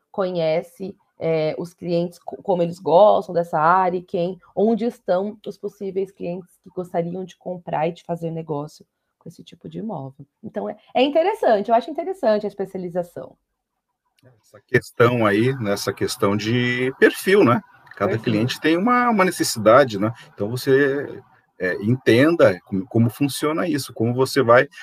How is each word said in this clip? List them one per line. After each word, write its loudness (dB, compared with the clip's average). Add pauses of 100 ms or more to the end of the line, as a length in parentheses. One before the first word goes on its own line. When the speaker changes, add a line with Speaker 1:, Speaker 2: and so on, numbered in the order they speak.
(120)
Speaker 1:
conhece, -4 (220)
é, -2
os -10
clientes, -4
co-, -16
como 0
eles -4
gostam 4
dessa -2
área 2
e -8
quem, -6 (180)
onde 0
estão -2 (100)
os -12
possíveis -8
clientes -10 (140)
que -20
gostariam -6
de -18
comprar -6
e -4
de -20
fazer -6
negócio -10 (320)
com -20
esse -20
tipo -20
de -12
imóvel. -12 (160)
Então, -10
é, -12 (160)
é 2
interessante, 2
eu 4
acho 0
interessante -2
a -6
especialização. -8 (1080)
Speaker 2:
Essa -20
questão 2
aí, 2
nessa -4
questão -2
de -2
perfil, 2
né? 4 (360)
Cada -2
Speaker 1:
Perfil. -6
Speaker 2:
cliente -2
tem 0
uma, 0
uma 2
necessidade, 2
né? 0 (220)
Então, -6
você, 0 (360)
é, -4
entenda 4
como, -6
como 2
funciona -4
isso, -4
como -2
você 0
vai 6 (160)